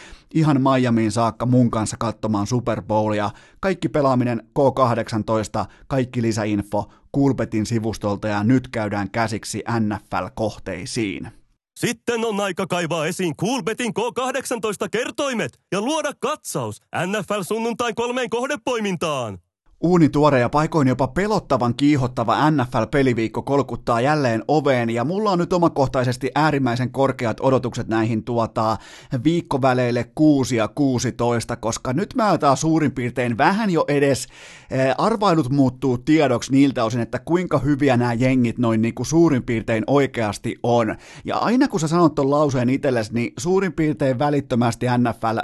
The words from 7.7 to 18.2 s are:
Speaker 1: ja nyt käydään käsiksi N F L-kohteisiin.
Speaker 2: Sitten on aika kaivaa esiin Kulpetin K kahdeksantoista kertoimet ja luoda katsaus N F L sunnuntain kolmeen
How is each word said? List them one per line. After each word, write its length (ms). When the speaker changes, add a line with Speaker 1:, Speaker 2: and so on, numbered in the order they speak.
Speaker 1:
ja 160
nyt 240
käydään 420
käsiksi 520
N 180
F 40
L-kohteisiin. 1040
Speaker 2:
Sitten 460
on 160
aika 260
kaivaa 400
esiin 300
Kulpetin 580
K 40
kahdeksantoista 760
kertoimet 680
ja 80
luoda 400
katsaus 600
N 180
F 60
L 120
sunnuntain 520
kolmeen 360